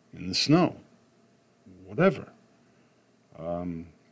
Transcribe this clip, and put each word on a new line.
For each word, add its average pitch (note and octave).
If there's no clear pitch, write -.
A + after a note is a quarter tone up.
in E2+
the F2+
snow, D#3+
whatever. C#3
Um, E2+